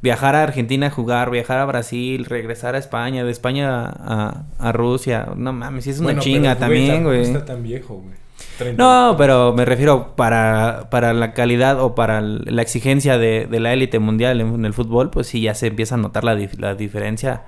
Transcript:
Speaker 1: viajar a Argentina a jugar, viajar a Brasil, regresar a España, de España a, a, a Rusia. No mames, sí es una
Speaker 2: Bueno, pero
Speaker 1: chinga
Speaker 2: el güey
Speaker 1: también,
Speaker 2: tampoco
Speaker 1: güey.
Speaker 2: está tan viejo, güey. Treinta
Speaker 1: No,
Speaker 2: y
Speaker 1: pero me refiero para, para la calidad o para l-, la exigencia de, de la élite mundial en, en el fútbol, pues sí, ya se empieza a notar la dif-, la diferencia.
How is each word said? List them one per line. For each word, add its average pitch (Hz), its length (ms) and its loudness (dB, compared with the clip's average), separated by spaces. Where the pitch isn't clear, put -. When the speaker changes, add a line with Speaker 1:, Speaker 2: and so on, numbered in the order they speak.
Speaker 1:
viajar 127 320 2
a 156 80 4
Argentina 135 440 0
a 143 40 0
jugar, 120 400 -2
viajar 123 280 -2
a 139 80 0
Brasil, 123 580 -4
regresar 117 500 -6
a 139 40 -2
España, 127 440 -4
de 120 80 -2
España 127 540 -2
a, - 600 -6
a, 120 100 0
a 117 40 0
Rusia. 120 640 0
No 127 160 -6
mames, 127 320 -8
sí 139 60 -6
es 139 80 -6
una - 80 0
Speaker 2:
Bueno, 143 160 0
pero 135 120 2
Speaker 1:
chinga 143 180 4
Speaker 2:
el 123 40 2
güey 123 120 -4
Speaker 1:
también, 131 200 4
Speaker 2:
tampoco 160 220 2
Speaker 1:
güey. 123 120 4
Speaker 2:
está 123 220 0
tan 123 180 -8
viejo, 117 340 -8
güey. 92 220 -16
Treinta 123 260 -2
Speaker 1:
No, 254 300 6
Speaker 2:
y 170 60 2
Speaker 1:
pero 127 360 6
me 123 120 4
refiero 127 500 2
para, 113 760 2
para 120 220 2
la 113 220 0
calidad 127 460 2
o 123 140 0
para 110 260 2
l-, 107 200 -4
la 117 120 0
exigencia 135 560 2
de, 113 320 2
de 113 100 -2
la 117 140 0
élite 131 240 0
mundial 110 420 0
en, 113 140 0
en 117 100 -2
el 104 80 -2
fútbol, 117 380 0
pues - 160 -2
sí, 117 160 -4
ya 107 120 0
se 117 120 -4
empieza 110 300 -2
a - 20 0
notar 107 260 -4
la 117 100 2
dif-, 101 240 -6
la 101 160 -4
diferencia. 107 720 -6